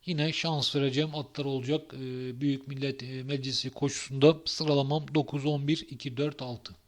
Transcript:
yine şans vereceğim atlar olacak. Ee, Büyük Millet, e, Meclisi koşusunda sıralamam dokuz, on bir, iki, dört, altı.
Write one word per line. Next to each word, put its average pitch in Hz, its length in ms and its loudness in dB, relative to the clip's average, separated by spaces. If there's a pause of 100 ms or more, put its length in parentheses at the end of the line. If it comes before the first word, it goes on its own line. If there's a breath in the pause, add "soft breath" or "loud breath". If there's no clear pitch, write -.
yine 156 280 0
şans 151 420 0
vereceğim 143 400 2
atlar 147 300 -6
olacak. 139 480 -2
Ee, 127 480 -6
Büyük 139 260 2
Millet, 135 360 -4
e, 131 200 -8
Meclisi 131 460 -2
koşusunda 143 760 4
sıralamam 147 600 2 (100)
dokuz, 143 300 2
on 143 220 2
bir, 160 220 0
iki, 123 280 -8
dört, 143 240 -2
altı. 117 340 -10 (120)